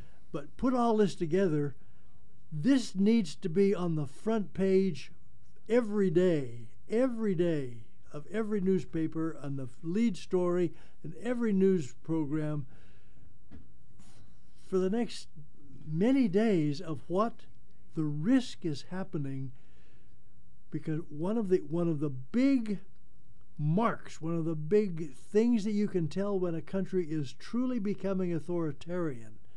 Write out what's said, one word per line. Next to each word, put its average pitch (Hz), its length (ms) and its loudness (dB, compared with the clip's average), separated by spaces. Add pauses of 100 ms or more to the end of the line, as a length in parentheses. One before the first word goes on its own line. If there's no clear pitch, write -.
(320)
but - 240 -6
put 254 180 2
all 233 240 4
this 208 180 4
together, 156 600 2 (760)
this 202 440 2
needs 202 400 4
to 190 140 -4
be 196 240 4
on 175 220 0
the 147 100 0
front 208 480 -2
page 190 580 2 (560)
every 208 440 4
day, 143 560 4 (220)
every 220 440 2
day 143 520 0 (280)
of 151 180 -6
every 208 300 0
newspaper, 160 800 0
on 139 140 -4
the 131 120 -4 (140)
lead 190 340 0
story, 175 580 2 (300)
in 156 200 -6
every 233 300 0
news 185 500 4
program 151 640 0 (2000)
for 185 120 0
the 185 120 2
next 233 380 0 (580)
many 220 440 4
days 165 500 4
of 160 280 -4
what 208 340 0 (520)
the 156 120 0
risk 165 580 2
is 151 260 -2
happening, 139 640 -4 (1200)
because 156 380 -2
one 175 280 -2
of 202 120 0
the, 185 80 8 (120)
one 170 200 2
of 151 100 0
the 151 100 0
big 220 680 2 (800)
marks, 165 640 0
one 165 120 -2
of 165 120 0
the 165 100 0
big 160 580 2
things 220 520 4
that 220 80 0
you 208 160 2
can 175 180 2
tell 196 320 0
when 175 160 0
a 156 60 -4
country 185 440 0
is 147 280 -2
truly 247 460 0
becoming 185 540 0
authoritarian 160 1000 -2 (240)